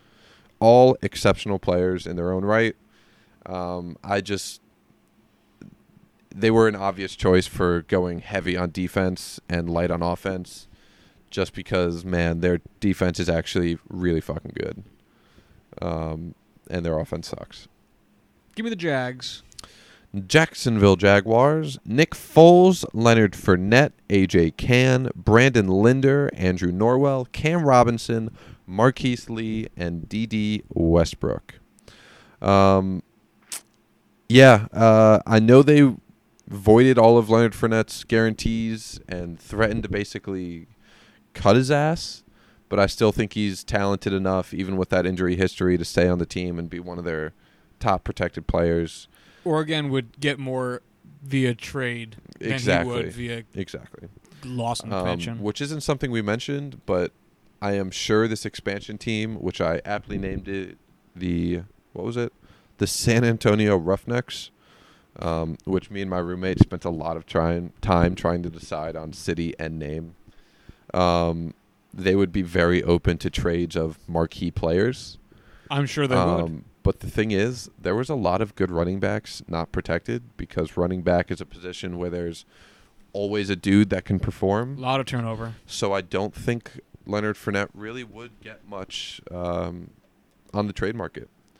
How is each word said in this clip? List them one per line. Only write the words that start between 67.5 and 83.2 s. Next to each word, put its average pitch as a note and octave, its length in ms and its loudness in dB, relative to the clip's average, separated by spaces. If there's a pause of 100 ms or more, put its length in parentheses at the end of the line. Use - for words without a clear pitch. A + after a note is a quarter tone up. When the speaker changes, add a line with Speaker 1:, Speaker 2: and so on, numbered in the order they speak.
Speaker 1:
time F2 320 2
trying F2 300 -4
to E2+ 60 -8
decide D#2+ 460 -10
on D#2 160 -12
city E2 460 -6
and D#2+ 200 -10
name. D#2+ 360 -10 (800)
Um, E2+ 580 0 (400)
they F#2+ 240 0
would F#2+ 160 2
be G2 100 -2
very F2 400 2
open F2 360 2
to F#2 120 -6
trades E2+ 460 -4
of D#2+ 220 -4 (100)
marquee E2 420 -4
players. F#2 680 -2 (520)
Speaker 2:
I'm C#3+ 160 -2
sure C#3+ 200 -2
they B2 100 0
would. F#2 60 2 (200)
Speaker 1:
Um, E2 220 -8 (180)
but - 180 0
the - 80 -12
thing A2 220 -2
is, A2+ 400 -2 (100)
there F#2 140 -2
was B2+ 160 -4
a D#3 40 -4
lot G2 280 0
of G#2 140 -6
good F2+ 140 -2
running F2 300 -2
backs G2+ 480 -6
not E2 240 -6
protected F#2+ 500 -6 (140)
because - 400 -8
running F2+ 240 -2
back F2 300 0
is F2+ 100 -8
a F2+ 60 -14
position F2 500 -12
where F2 140 -6
there's E2+ 340 -8 (680)
always G2+ 340 -4